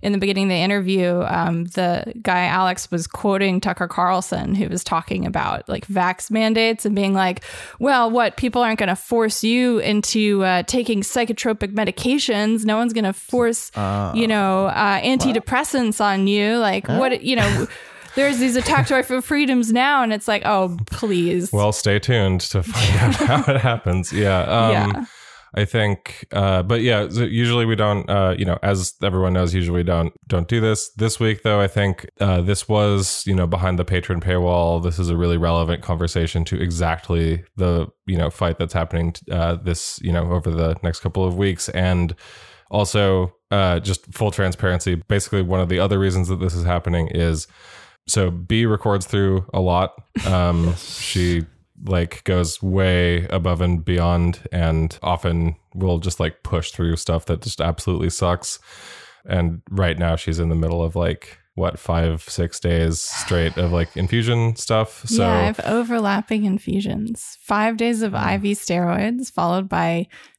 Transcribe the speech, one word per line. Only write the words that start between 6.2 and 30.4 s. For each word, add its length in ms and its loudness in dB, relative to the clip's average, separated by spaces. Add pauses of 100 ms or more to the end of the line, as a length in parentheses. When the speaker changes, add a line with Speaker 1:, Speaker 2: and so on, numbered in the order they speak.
Speaker 1:
mandates 540 2
and 100 0
being 180 2
like, 300 0 (340)
"Well, 320 2
what, 280 0
people 240 0
aren't 180 0
gonna 160 0
force 480 0
you 360 4
into, 680 2
uh, 180 2
taking 380 -2
psychotropic 720 -2
medications. 880 0
No 140 2
one's 160 0
gonna 180 0
force, 640 -2
Speaker 2:
Uh, 400 -2
Speaker 1:
you 140 2
know, 380 2
uh, 340 0
antidepressants 1000 0
on 280 2
you. 280 2
Like, 320 0
Speaker 2:
Huh? 120 0
Speaker 1:
what, 220 0
you 140 0
know." 380 2
Speaker 2:
<laughs> 40 -18 (360)
Speaker 1:
There's 260 2
these 180 2
attack 300 2
to 80 2
our 260 0
freedoms 500 2
now, 320 2
and 80 0
it's 160 -4
like, 180 0
oh, 300 0 (120)
please. 680 0
Speaker 3:
Well, 180 2
stay 260 0
tuned 440 2
to 200 -2
find 380 2
out 160 4
<laughs> 300 2
how 80 2
it 80 2
happens. 500 0
Yeah. 300 2
Um, 320 2
Speaker 1:
Yeah. 320 0 (500)
Speaker 3:
I 80 2
think, 680 -2
uh, 280 2
but 200 0
yeah, 260 2
so 160 -2
usually 420 2
we 120 2
don't, 320 0
uh, 280 2
you 60 0
know, 200 0
as 380 0
everyone 300 2
knows, 220 2
usually 240 0
we 60 2
don't, 280 2 (160)
don't 220 0